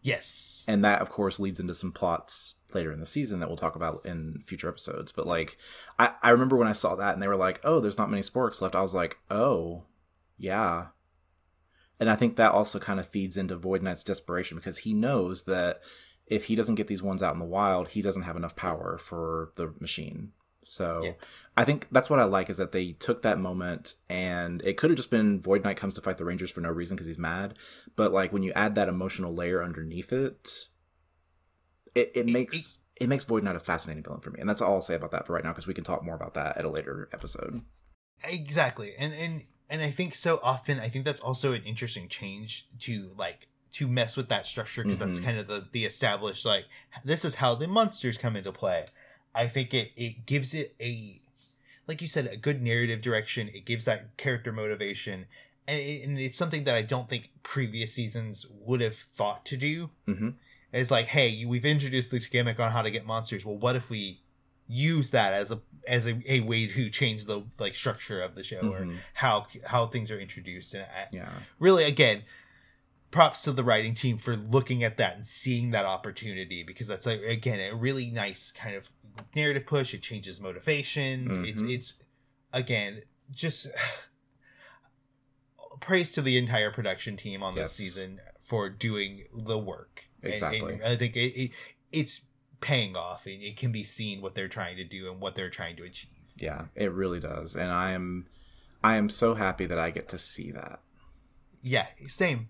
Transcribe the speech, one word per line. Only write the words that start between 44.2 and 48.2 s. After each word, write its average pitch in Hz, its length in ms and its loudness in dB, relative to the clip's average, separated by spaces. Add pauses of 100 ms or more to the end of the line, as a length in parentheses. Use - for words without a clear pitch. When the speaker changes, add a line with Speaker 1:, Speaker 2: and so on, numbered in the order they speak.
Speaker 1:
that 101 160 0
structure, - 360 -6
'cause 101 160 2
that's 92 200 -2
Speaker 2:
Mm-hmm. 90 80 -4
Speaker 1:
kind 117 120 0
of 101 80 -6
the, 101 260 -6
the 113 120 0
established, 101 600 0
like, 101 200 2 (400)
this 156 200 2
is 151 120 0
how 123 180 4
the 147 140 -2
monsters 196 500 2
come 117 180 0